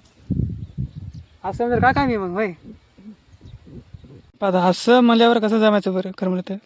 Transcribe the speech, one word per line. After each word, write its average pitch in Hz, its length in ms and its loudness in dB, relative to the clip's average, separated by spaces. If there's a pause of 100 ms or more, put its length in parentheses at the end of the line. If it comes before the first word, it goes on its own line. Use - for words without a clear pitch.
(1400)
असं 214 240 -4
म्हणजे 240 140 0
काय 254 120 2
काम 277 140 0
आहे 233 100 -2
मग, 190 120 -6
होय? 190 220 -4 (1900)
आता 185 220 0
असं 208 360 4
म्हणल्यावर 233 400 4
कसं 220 200 0
जमायचं 208 340 2
बरं, 185 240 -4
खरं 185 120 -4
म्हणलं 185 200 -4
तर? 190 60 -8 (100)